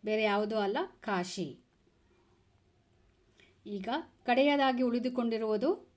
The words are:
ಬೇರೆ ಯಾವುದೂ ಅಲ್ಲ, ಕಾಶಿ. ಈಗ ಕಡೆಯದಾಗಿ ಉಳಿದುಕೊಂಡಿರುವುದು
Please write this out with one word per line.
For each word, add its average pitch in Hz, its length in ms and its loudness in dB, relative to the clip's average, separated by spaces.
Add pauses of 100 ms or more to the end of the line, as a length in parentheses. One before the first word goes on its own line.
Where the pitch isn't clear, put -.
ಬೇರೆ 214 180 -2
ಯಾವುದೂ 208 340 0
ಅಲ್ಲ, 208 220 -2 (220)
ಕಾಶಿ. 180 600 -6 (2000)
ಈಗ 202 220 -8 (360)
ಕಡೆಯದಾಗಿ 262 580 4
ಉಳಿದುಕೊಂಡಿರುವುದು 240 1160 0